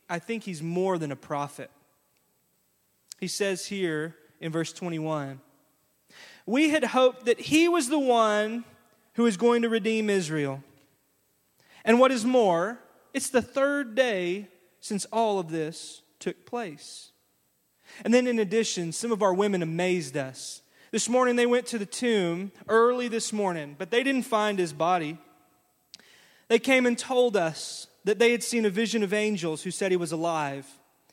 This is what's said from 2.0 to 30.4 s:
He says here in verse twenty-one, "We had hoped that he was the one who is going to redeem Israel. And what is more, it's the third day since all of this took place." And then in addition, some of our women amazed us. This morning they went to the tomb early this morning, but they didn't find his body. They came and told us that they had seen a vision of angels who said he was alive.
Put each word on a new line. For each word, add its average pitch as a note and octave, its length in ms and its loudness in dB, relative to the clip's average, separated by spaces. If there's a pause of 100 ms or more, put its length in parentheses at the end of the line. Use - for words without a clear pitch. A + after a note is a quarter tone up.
He F#3+ 80 -6
says G3 380 -4
here E3 500 -4 (240)
in D#3+ 140 -8
verse D#3+ 180 -2
twenty-one, D#3 680 -6 (1040)
"We C#4+ 240 4
had D4 160 2
hoped B3+ 400 2
that A#3 160 0
he D#4+ 260 4
was E4+ 220 2
the D4+ 100 2
one A3+ 640 2 (520)
who A#3 100 2
is A3 100 2
going A#3 280 4
to A#3 60 2
redeem A3 400 0
Israel. D3+ 540 -2 (1200)
And A3+ 180 6
what C4 100 6
is A3+ 140 -2
more, A3 540 2 (340)
it's C4+ 160 -4
the B3+ 120 2
third C#4 540 -2
day G3+ 540 0 (320)
since G3+ 240 -6
all G#3+ 340 0
of E3+ 100 -6
this D#3+ 520 -8 (180)
took - 260 -8
place." - 640 -12 (920)
And A3 100 0
then B3 140 4
in A#3+ 100 0
addition, G3 540 -2
some A#3 220 -4
of G3 100 -2
our F#3+ 100 4
women F#3+ 300 0
amazed E3 540 -2
us. - 440 -10 (300)
This - 160 -4
morning B3 300 2
they A#3+ 80 4
went A#3+ 220 2
to A#3+ 100 -6
the G3+ 80 -6
tomb F#3+ 640 0 (160)
early A#3+ 400 4
this A3 240 -4
morning, E3+ 480 -4
but F#3 120 -10
they A#3+ 120 2
didn't C4+ 200 0
find G#3 360 0
his E3+ 140 -2
body. D#3+ 440 0 (1300)
They A#3 100 6
came C4 260 4
and A#3+ 140 2
told B3 380 2
us - 500 -6 (160)
that G3+ 160 0
they A#3 140 6
had A3+ 100 -2
seen A#3 220 0
a G#3 40 2
vision G#3+ 340 -2
of F#3+ 100 -2
angels G3 500 -2
who F#3 80 -8
said F#3+ 200 -2
he F#3 60 2
was E3+ 140 -4
alive. D#3 560 -4 (460)